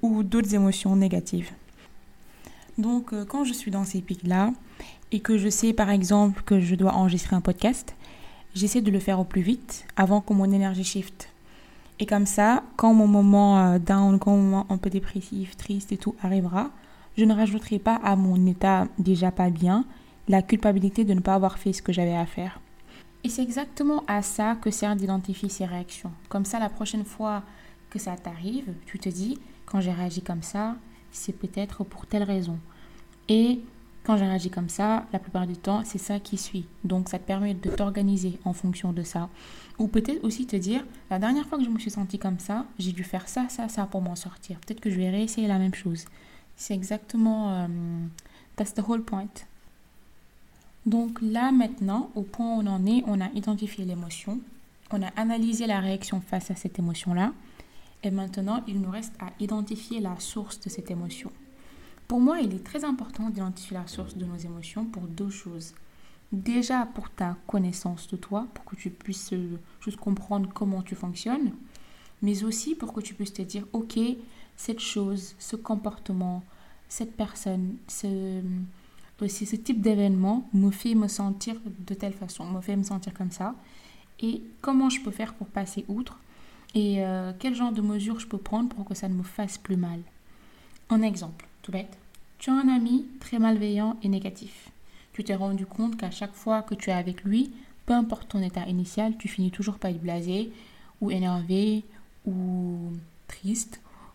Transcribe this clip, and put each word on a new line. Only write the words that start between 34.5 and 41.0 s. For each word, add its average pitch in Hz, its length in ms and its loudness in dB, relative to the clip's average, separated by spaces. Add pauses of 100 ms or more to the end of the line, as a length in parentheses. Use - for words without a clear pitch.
ça, 220 420 0
la 190 60 0
plupart 185 280 -4
du 180 100 -4
temps, 202 280 0
c'est 208 140 -6
ça 202 220 -4
qui 202 180 -6
suit. » 180 280 -6 (180)
Donc, 185 240 0
ça 185 100 -6
te - 80 -18
permet 196 260 0
de 185 180 -4
t'organiser 196 760 0
en 180 100 -2
fonction 180 380 -2
de 175 100 -4
ça. 170 260 -6 (500)
Ou 220 100 0
peut-être 226 360 0
aussi 233 220 -2
te 202 100 -2
dire, « 208 300 -2 (240)